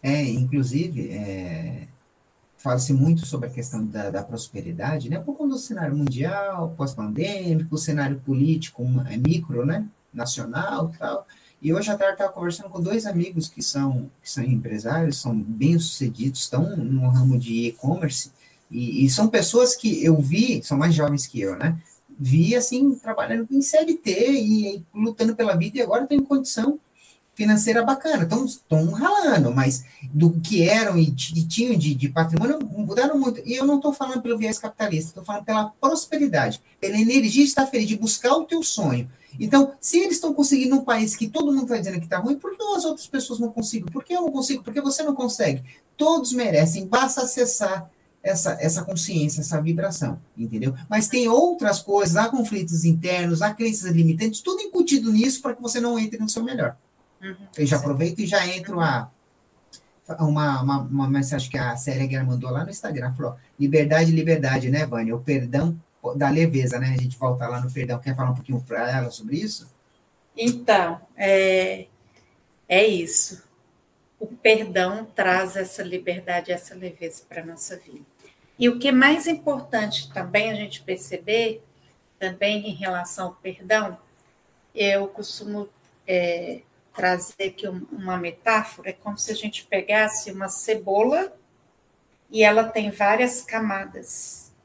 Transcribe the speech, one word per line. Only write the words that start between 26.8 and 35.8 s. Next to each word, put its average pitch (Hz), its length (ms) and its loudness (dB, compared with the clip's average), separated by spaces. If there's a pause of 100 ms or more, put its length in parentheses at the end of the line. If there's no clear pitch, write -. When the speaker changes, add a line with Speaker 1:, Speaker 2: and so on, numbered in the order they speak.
Speaker 1:
financeira 214 500 4
bacana. 269 420 0
Tão, 233 180 0 (240)
tão 160 220 4
ralando, 254 640 4
mas 135 300 2 (280)
do 165 280 4
que 175 280 2
eram 208 300 4
e 156 100 6
ti-, 160 300 -4
e 165 80 2
tinham 233 320 2
de, 147 160 2
de 127 140 0
patrimônio, 165 520 0
mudaram 220 560 -2
muito. 254 300 0
E 240 80 -4
eu 262 100 -2
não 285 140 4
tô 285 140 0
falando 254 280 -4
pelo 233 160 -2
viés 214 220 -2
capitalista, 208 560 -4
tô 190 100 -16
falando 208 200 -8
pela 214 260 -2 (100)